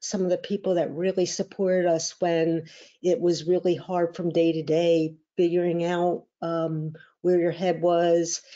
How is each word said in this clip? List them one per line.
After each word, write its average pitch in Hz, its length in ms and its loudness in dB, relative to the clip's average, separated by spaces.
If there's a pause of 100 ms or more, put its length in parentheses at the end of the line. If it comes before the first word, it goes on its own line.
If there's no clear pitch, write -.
some 190 220 -4
of 180 80 0
the 180 80 0
people 190 380 -4
that 143 180 -2
really 185 320 -2
supported 185 580 -2
us 165 380 0
when 165 460 0 (340)
it 175 180 2
was 160 260 0
really 180 280 2
hard 170 420 -4
from 175 140 -4
day 165 220 2
to 160 100 -2
day, 160 540 2 (200)
figuring 170 480 2
out, 175 400 0 (160)
um, 160 540 -4 (260)
where 180 180 2
your 175 120 2
head 165 320 -2
was. 170 580 2 (160)